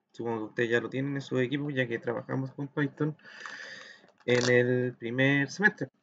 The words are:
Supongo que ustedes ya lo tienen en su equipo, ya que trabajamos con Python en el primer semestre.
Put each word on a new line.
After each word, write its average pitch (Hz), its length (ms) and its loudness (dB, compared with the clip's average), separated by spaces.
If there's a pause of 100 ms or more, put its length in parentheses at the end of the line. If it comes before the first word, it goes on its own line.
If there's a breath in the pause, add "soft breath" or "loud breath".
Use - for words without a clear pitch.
(120)
Supongo 117 260 -4
que 110 60 -4
ustedes 113 260 -2
ya 117 100 4
lo - 80 -6
tienen 135 260 -4
en 139 60 -4
su 127 180 -4
equipo, 139 300 -2
ya 131 180 0
que 117 120 -4
trabajamos 131 540 -4
con 143 160 -8
Python 151 460 -2 (1080 loud breath)
en 123 260 4
el 123 460 4
primer 135 540 2
semestre. 190 400 0 (120)